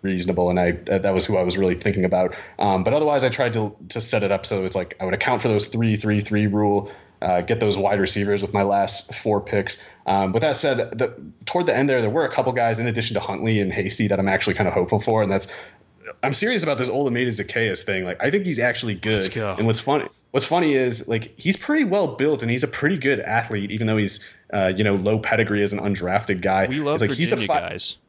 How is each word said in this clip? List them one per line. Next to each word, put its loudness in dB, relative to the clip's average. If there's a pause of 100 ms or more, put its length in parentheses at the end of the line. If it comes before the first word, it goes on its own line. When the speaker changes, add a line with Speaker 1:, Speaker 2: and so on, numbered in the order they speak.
Speaker 1:
reasonable, 0
and 2
I, 4 (180)
uh, 2
that 0
was 2
who 0
I 2
was -2
really 2
thinking -2
about. 0 (240)
Um, 2
but 2
otherwise, 2
I 2
tried 0
to, -2 (140)
to -4
set 0
it 0
up 0
so -2
it's -6
like -4
I -6
would 0
account -2
for 0
those 2
three, 0
three, 0
three 2
rule, 2 (300)
uh, 2
get 0
those 2
wide 2
receivers 0
with -4
my 2
last 0
four 0
picks. -4 (200)
Um, 2
with 0
that 2
said, 0
the, 0 (320)
toward 0
the 2
end 4
there, 2
there 2
were 2
a -2
couple 0
guys 2
in 0
addition -2
to 0
Huntley 0
and 0
Hasty 0
that 2
I'm 2
actually 2
kinda 2
hopeful 2
for, 2
and 0
that's, -2 (760)
I'm 0
serious 0
about 0
this -2
Olamide 0
Zaccheaus -2
thing. -2
Like, -6
I 2
think 2
he's -2
actually 0
good. -2
Speaker 2:
Let's 2
go. -4
Speaker 1:
And 0
what's 2
funny, 0 (240)
what's 0
funny 2
is, 0
like, -4
he's 0
pretty 0
well 0
built 0
and -2
he's 0
a -2
pretty -2
good 0
athlete, -4
even -4
though 2
he's, -2 (240)
uh, 2
you 2
know, 4
low 2
pedigree 2
as 0
an -4
undrafted -2
guy. 2
Speaker 2:
We -4
love 0
Speaker 1:
It's -2
like, 0
he's 0
a 2
Speaker 2:
Virginia -2
Speaker 1:
fi- -2
Speaker 2:
guys. -6 (120)